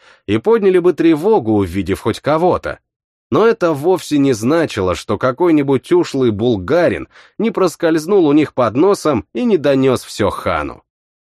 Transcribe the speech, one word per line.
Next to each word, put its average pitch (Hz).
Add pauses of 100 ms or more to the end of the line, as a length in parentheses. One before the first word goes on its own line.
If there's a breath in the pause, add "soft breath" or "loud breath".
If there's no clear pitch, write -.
(280 soft breath)
и 104
подняли 196
бы 175
тревогу, 160
увидев 95
хоть -
кого-то. 151 (540)
Но 180
это 180
вовсе 151
не 139
значило, 113
что 101
какой-нибудь 139
ушлый 139
булгарин 107 (320 soft breath)
не 220
проскользнул 175
у 143
них 147
под 113
носом 151
и 240
не 214
донес 135
все -
хану. 76 (540)